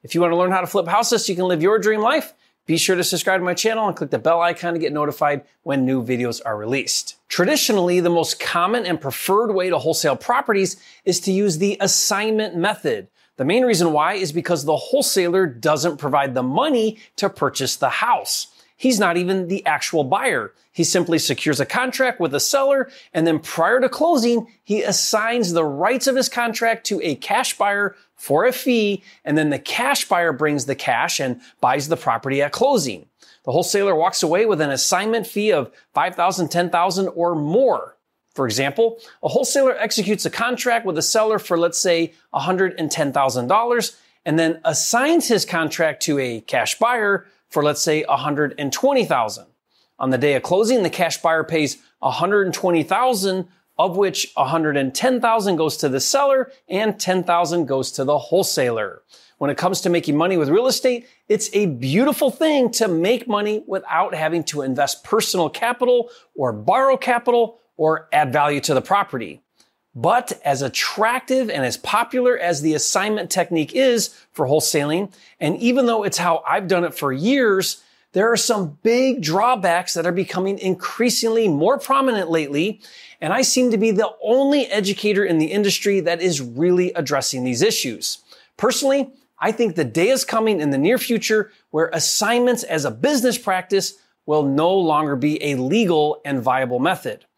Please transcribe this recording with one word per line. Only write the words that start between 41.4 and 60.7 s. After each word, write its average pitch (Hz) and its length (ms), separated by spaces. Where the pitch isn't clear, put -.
let's 170 220
say, 170 340
a 143 60
hundred 185 400
and 156 100
ten 143 240
thousand 131 340
dollars, 226 480
and 156 140
then 165 260
assigns 254 600
his 214 180
contract 160 580
to 147 140
a 120 240
cash - 380
buyer 214 480
for, 151 120
let's 147 200
say, 156 280
a 139 80
hundred 143 400
and 139 160
twenty 262 320
thousand. 123 400
On 131 100
the 131 80
day 143 180
of 123 80
closing, 220 380
the 170 80
cash 165 320
buyer 160 220
pays 156 340
a 135 80
hundred 185 360
and 175 80
twenty 175 300
thousand, 196 640
of 175 180
which 190 400
a 135 100
hundred 156 300
and 135 180
ten 254 280
thousand 220 340
goes 156 220
to 156 100
the 135 120
seller 269 520
and 208 320
ten 185 240
thousand 175 420
goes 135 260
to 139 120
the 143 140
wholesaler. 123 840
When 143 140
it 131 60
comes 180 240
to 180 100
making 156 260
money 180 180
with 147 140
real 202 180
estate, 247 400